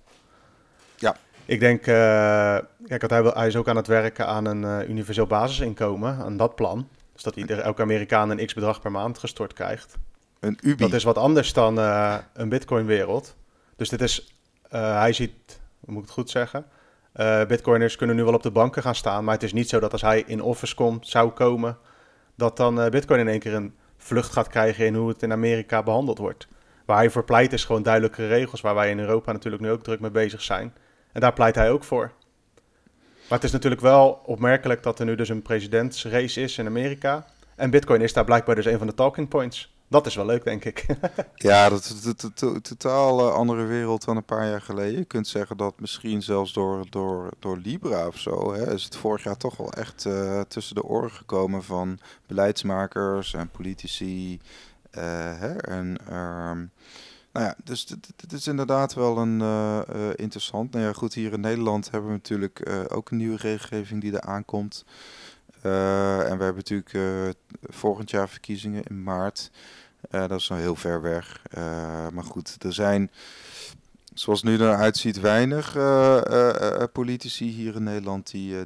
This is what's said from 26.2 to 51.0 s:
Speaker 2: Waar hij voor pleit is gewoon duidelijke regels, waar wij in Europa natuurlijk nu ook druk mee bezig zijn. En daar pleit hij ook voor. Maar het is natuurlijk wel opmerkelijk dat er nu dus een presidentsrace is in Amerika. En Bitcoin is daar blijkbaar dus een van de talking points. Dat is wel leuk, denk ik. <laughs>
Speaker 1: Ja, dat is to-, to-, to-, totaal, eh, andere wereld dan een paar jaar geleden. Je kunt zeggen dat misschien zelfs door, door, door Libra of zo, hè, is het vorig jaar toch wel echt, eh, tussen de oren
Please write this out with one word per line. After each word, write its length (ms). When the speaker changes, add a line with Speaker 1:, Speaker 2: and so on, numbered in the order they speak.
Speaker 2:
Waar 120
hij 120
voor 140
pleit 300
is 120
gewoon 180
duidelijke 440
regels, 340
waar 140
wij 140
in 100
Europa 320
natuurlijk 320
nu 80
ook 120
druk 160
mee 120
bezig 300
zijn. 320
En 100
daar 120
pleit 220
hij 160
ook 120
voor. 280
Maar 100
het 60
is 80
natuurlijk 300
wel 440
opmerkelijk 580
dat 160
er 60
nu 100
dus 140
een 120
presidentsrace 1000
is 160
in 80
Amerika. 600
En 140
Bitcoin 320
is 120
daar 120
blijkbaar 300
dus 100
een 120
van 100
de 60
talking 340
points. 480
Dat 160
is 100
wel 100
leuk, 180
denk 220
ik. 200
<laughs> 240
Speaker 1:
Ja, 340
dat 100
is 220
to-, 120
to-, 200
to-, 280
totaal, 680
eh, 60
andere 280
wereld 420
dan 120
een 80
paar 240
jaar 120
geleden. 380
Je 60
kunt 220
zeggen 300
dat 220
misschien 420
zelfs 320
door, 360
door, 400
door 180
Libra 500
of 120
zo, 340
hè, 200
is 100
het 120
vorig 280
jaar 140
toch 200
wel 160
echt, 320
eh, 360
tussen 340
de 80
oren 280